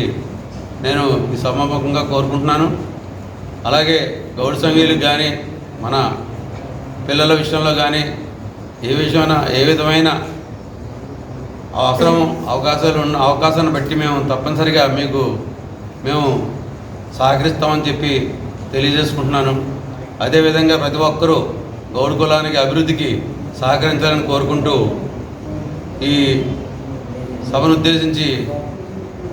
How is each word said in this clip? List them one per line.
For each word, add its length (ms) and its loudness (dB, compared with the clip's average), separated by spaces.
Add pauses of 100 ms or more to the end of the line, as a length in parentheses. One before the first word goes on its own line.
(840)
నేను 200 2 (300)
ఈ 100 -2
సభాముఖంగా 680 0
కోరుకుంటున్నాను. 560 2 (1040)
అలాగే 280 4 (400)
గౌడ 160 0 (120)
సంఘీయులకు 420 4
కానీ, 220 2 (560)
మన 100 0 (1120)
పిల్లల 340 4
విషయంలో 400 2
కానీ, 220 2 (840)
ఏ 120 2
విషయమైనా, 380 4 (200)
ఏ 120 6
విధమైన 380 4 (1700)
అవసరం, 340 4 (360)
అవకాశాలు 520 2
ఉన్న, 120 0 (100)
అవకాశాన్ని 500 4
బట్టి 160 -2 (100)
మేము 140 2 (140)
తప్పనిసరిగా 540 2 (140)
మీకు 240 0 (840)
మేము 200 2 (960)
సహకరిస్తామని 680 2
చెప్పి 240 0 (600)
తెలియజేసుకుంటున్నాను. 800 2 (720)
అదేవిధంగా 500 4 (100)
ప్రతి 240 0
ఒక్కరూ 280 4 (580)
గౌడ 240 2
కులానికి 420 2
అభివృద్ధికి 480 2 (500)
సహకరించాలని 680 2
కోరుకుంటూ 440 2 (1400)
ఈ 20 4 (1400)
సభను 280 4
ఉద్దేశించి 520 2 (1040)